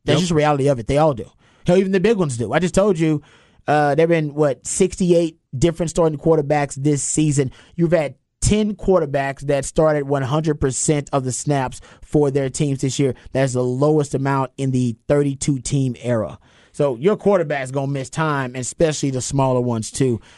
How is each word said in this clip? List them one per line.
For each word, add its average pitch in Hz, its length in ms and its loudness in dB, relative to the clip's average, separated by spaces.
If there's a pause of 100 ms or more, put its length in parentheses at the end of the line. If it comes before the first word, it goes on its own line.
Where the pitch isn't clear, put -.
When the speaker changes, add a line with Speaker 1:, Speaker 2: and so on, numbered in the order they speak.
Speaker 1:
That's 147 120 2
Speaker 2:
Yep. - 40 2
Speaker 1:
just 180 100 0
the 170 60 0
reality 147 320 2
of 135 100 2
it. 110 80 -10
They 135 120 0
all 156 160 4
do. 107 120 -10 (400)
Hell, 175 100 4
even 190 160 2
the 196 80 2
big 214 160 4
ones 147 200 -2
do. 113 160 -4
I 254 80 2
just 175 140 0
told 190 240 4
you, 156 220 0 (460)
uh, 147 280 2
there 160 100 4
have 165 60 4
been, 156 240 0
what, 147 320 0
sixty-eight 175 720 2 (180)
different 165 340 0
starting 160 280 0
quarterbacks 147 560 0
this 139 280 -2
season. 143 480 0 (260)
You've 170 160 2
had 147 220 0 (280)
ten 214 320 0
quarterbacks 139 720 0
that 139 180 0
started 151 440 2
one 139 140 0
hundred 151 380 -2
percent 143 520 0
of 139 120 -2
the 127 80 -4
snaps 135 480 -4 (220)
for 147 280 0
their 135 200 -2
teams 139 320 -4
this 135 160 -2
year. 135 160 0 (180)
That's 127 220 0
the 127 100 -2
lowest 139 500 0
amount 135 440 -2
in 135 140 -2
the 127 240 0 (120)
thirty-two 143 520 0
team 131 420 -2
era. 110 360 -4 (340)
So 139 240 0
your 180 200 2
quarterback's 151 540 0
gonna 139 220 -4
miss 135 180 -8
time, 143 460 -2
and 127 40 -8
especially 147 500 -2
the 127 120 -2
smaller 131 400 0
ones 117 300 -4
too. 123 280 0 (180)